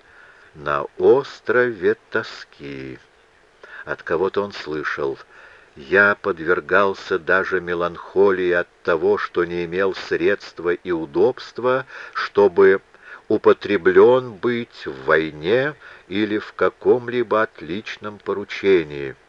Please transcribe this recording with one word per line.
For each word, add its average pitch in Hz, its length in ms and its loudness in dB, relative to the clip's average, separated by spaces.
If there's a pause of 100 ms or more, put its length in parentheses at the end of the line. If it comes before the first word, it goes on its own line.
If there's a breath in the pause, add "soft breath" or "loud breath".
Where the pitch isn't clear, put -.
(560 loud breath)
"На 73 280 -4 (140)
острове 110 1000 2 (120)
тоски". 131 880 -10 (840 loud breath)
От - 200 -10
кого-то 92 380 -2
он 101 120 -6
слышал: 71 680 -6 (560 loud breath)
"Я 101 460 4
подвергался 90 1000 0
даже 90 400 0
меланхолии 87 920 0
от 87 180 0 (140)
того, 92 340 0
что - 260 -2
не 87 220 -4
имел 90 280 -2
средства 87 800 -4
и 90 180 -6
удобства, 113 920 -2 (280 loud breath)
чтобы 98 640 4 (480 loud breath)
употреблен 101 1080 4
быть 120 520 -6
в 67 160 -12
войне 80 720 0 (320 loud breath)
или 104 300 -2
в - 160 -10
каком-либо 110 880 0
отличном 104 800 -8
поручении". 85 960 -2 (120)